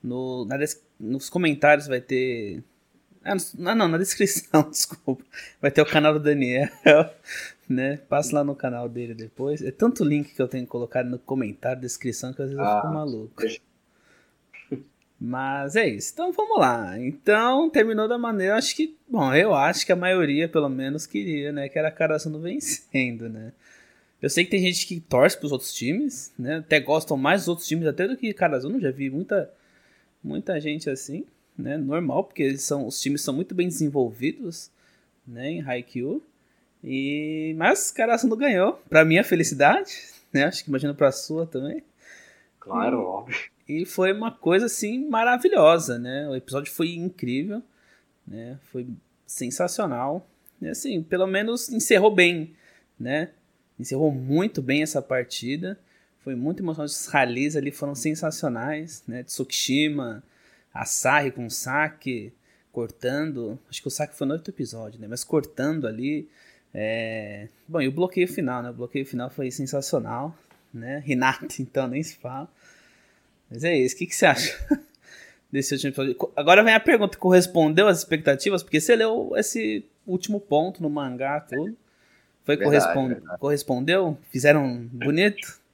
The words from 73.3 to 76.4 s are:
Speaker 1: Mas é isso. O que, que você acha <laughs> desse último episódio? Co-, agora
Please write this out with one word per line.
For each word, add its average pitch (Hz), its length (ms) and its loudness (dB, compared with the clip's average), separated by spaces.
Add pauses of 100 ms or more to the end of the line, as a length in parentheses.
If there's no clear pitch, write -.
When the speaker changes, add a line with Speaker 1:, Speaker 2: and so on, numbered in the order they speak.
Speaker 1:
Mas 135 140 -10
é 170 140 2
isso. 127 180 2
O - 40 -20
que, 175 80 -4
que - 80 -8
você - 100 4
acha - 340 4 (100)
<laughs> - 800 -6
desse 135 240 -2
último 135 180 -2
episódio? 135 240 -2
Co-, - 200 -6
agora 170 300 8